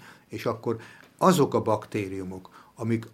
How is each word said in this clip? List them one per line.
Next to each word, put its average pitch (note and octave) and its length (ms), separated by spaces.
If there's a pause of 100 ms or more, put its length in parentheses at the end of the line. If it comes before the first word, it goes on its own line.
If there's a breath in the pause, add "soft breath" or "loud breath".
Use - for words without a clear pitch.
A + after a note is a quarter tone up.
(280 soft breath)
és A2 180
akkor A2+ 300 (420 loud breath)
azok D#3 360
a A2 80
baktériumok, F#2+ 840 (260 soft breath)
amik A2+ 400